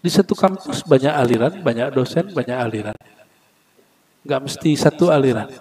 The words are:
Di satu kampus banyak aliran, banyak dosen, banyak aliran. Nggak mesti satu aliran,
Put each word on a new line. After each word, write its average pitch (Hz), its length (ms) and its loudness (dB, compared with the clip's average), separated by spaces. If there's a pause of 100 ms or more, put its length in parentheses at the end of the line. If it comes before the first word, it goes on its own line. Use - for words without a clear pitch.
Di 175 100 0
satu - 240 2
kampus - 480 -2
banyak 139 300 4
aliran, 123 480 2
banyak 123 260 -2
dosen, 151 480 -2
banyak 123 160 -4
aliran. 110 400 -6 (1300)
Nggak 135 240 -4
mesti 147 320 0
satu 170 320 2
aliran, 131 400 2 (120)